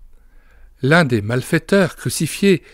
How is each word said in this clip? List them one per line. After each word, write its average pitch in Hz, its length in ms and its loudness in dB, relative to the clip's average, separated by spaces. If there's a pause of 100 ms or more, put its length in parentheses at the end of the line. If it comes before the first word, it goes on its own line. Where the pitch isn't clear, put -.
(840)
L'un 156 220 4
des 120 180 0
malfaiteurs 135 720 -2
crucifiés - 800 -2